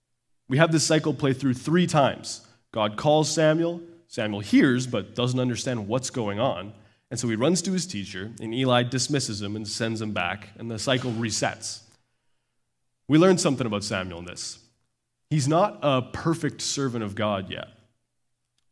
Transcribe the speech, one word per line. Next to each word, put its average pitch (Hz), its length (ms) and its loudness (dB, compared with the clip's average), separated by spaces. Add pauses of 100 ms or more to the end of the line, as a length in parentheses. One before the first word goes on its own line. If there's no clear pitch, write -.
(480)
We 135 100 0
have 165 120 6
this 160 160 2
cycle 156 280 2
play 135 180 0
through 131 220 0
three 165 320 2
times. - 600 0 (240)
God 107 260 -2
calls 151 320 2
Samuel, 165 540 2 (240)
Samuel 107 340 -4
hears 127 460 4
but 110 300 -4
doesn't 123 240 0
understand 120 480 -2
what's 123 220 -2
going 104 280 -4
on, 101 340 -2 (380)
and 120 100 -8
so 123 80 -2
he 113 80 0
runs 160 260 2
to 196 100 -2
his 185 140 -2
teacher, 98 540 -10
and 110 140 -8
Eli 123 300 4
dismisses 123 580 -2
him 104 140 -6
and 107 120 -8
sends 113 320 -4
him 107 120 -6
back, 92 440 -4
and 117 140 -12
the 110 80 -8
cycle 127 340 0
resets. 113 680 -4 (1300)
We 147 100 8
learn 180 180 8
something 135 300 0
about 104 180 -4
Samuel 92 360 -6
in 87 40 -12
this. - 360 -14 (680)
He's 151 180 2
not 185 360 2
a 135 180 2
perfect - 640 -4
servant 120 420 -4
of 101 100 -6
God 98 360 -2
yet. 82 180 -10 (1040)